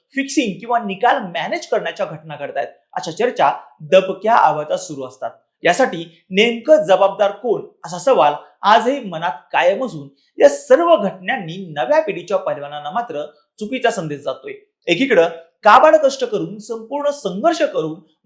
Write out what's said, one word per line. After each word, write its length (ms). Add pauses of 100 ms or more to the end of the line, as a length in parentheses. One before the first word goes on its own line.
(160)
फिक्सिंग 440
किंवा 200
निकाल 460
मॅनेज 420
करण्याच्या 380
घटना 300
घडतायत, 320 (260)
अशा 180
चर्चा 400 (300)
दबक्या 540
आवाजात 420
सुरू 300
असतात. 240 (320)
यासाठी 400 (260)
नेमकं 560
जबाबदार 460
कोण, 300 (240)
असा 120
सवाल 360 (300)
आजही 360
मनात 380 (140)
कायम 340
असून 220 (300)
या 120
सर्व 460
घटनांनी 600 (140)
नव्या 320
पिढीच्या 360
पहिलवानांना 540
मात्र 320 (360)
चुकीचा 320
संदेश 280
जातोय. 340 (340)
एकीकडं 420 (340)
काबाड 320
कष्ट 280
करून, 340
संपूर्ण 540
संघर्ष 520
करून 320 (300)